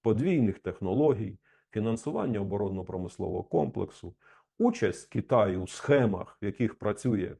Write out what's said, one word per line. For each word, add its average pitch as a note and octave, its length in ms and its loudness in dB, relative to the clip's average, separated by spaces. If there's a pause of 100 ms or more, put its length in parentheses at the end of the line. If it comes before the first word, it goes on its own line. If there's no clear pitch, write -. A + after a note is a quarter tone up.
подвійних A#2 580 2
технологій, G2 760 0 (340)
фінансування A2+ 680 -2
оборонно-промислового F#2+ 1040 -4
комплексу, - 720 -4 (420)
участь A3+ 520 0
Китаю G2+ 520 2
у F#2 60 -6
схемах, A#2+ 760 0
в - 40 -8
яких G#2 340 -2
працює G#2 600 -2